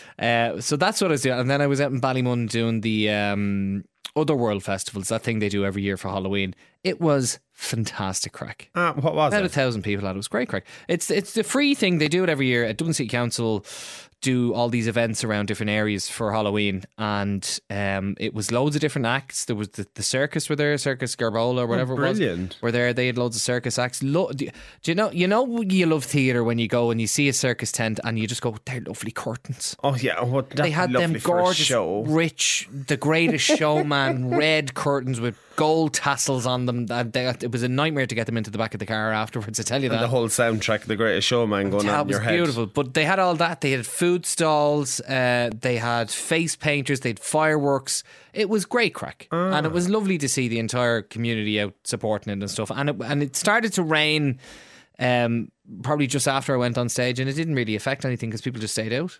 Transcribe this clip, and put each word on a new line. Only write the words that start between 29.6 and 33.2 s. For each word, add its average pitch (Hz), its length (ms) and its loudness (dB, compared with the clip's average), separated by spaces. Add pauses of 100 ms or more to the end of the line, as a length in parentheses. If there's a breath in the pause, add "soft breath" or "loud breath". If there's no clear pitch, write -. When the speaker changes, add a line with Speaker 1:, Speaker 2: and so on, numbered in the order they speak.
Speaker 2:
Oh, 139 120 2
yeah. 113 220 0
Oh, 113 80 2
what, 127 240 0
Speaker 1:
They - 60 -14
Speaker 2:
that'd 151 180 2
Speaker 1:
had 180 160 2
Speaker 2:
be - 40 0
Speaker 1:
them - 80 4 (100)
Speaker 2:
lovely 151 80 0
for 175 200 2
a 180 40 4
Speaker 1:
gorgeous, 180 240 2
Speaker 2:
show. 104 360 2
Speaker 1:
rich, 160 680 0
The 139 260 -2
Greatest 160 480 2